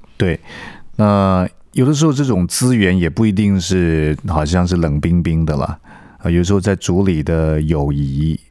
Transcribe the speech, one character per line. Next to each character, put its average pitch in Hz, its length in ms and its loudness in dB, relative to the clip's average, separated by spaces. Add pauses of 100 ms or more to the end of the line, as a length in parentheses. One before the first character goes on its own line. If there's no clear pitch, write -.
(160)
对， 87 240 -2 (560)
那 98 520 2 (260)
有 127 120 2
的 147 80 2
时 147 100 0
候 160 80 4
这 139 120 -2
种 101 240 0
资 127 260 0
源 95 240 2
也 85 100 0
不 110 160 0
一 110 60 2
定 98 300 2
是， 80 680 0
好 80 180 -2
像 87 220 2
是 87 120 -2
冷 76 220 0
冰 85 220 2
冰 80 240 0
的 76 100 -2
了。 - 220 -4 (400)
啊， - 100 -4
有 87 140 2
时 87 100 0
候 101 60 2
在 95 160 0
主 92 300 -2
里 85 180 0
的 78 380 0
友 76 320 0
谊、 71 460 -2 (120)